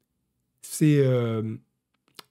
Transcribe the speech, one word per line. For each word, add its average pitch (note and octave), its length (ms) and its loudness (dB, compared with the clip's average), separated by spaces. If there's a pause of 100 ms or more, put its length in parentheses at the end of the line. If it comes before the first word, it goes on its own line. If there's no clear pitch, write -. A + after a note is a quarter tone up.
(600)
c'est, D3+ 380 2
euh, A#2 580 0 (720)